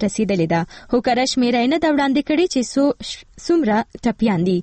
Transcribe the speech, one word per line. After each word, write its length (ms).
رسېدلې 500
ده، 60
خو 160
کره 240
شمېره 320
یې 100
نه 40
ده 180
وړاندې 320
کړې 240
چې 80
څو، 120
څومره 300
ټپیان 440
دي. 140